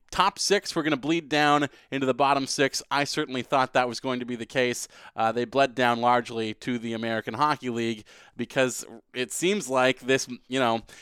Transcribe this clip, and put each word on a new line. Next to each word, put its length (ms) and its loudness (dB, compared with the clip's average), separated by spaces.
top 280 2
six 360 0
were 80 0
gonna 140 0
bleed 320 -2
down 400 4
into 160 -2
the 80 2
bottom 320 2
six. 440 0
I 140 0
certainly 380 -4
thought 320 0
that 140 4
was 120 -8
going 200 -4
to 60 -8
be 100 -6
the 100 -8
case. 420 -2
Uh, 160 0
they 140 0
bled 300 2
down 260 2
largely 540 0
to 240 -4
the 160 -6
American 400 -4
Hockey 340 0
League 360 -2
because 500 -2
it 200 -6
seems 360 -2
like 320 2
this, 260 0
you 100 -2
know, 220 2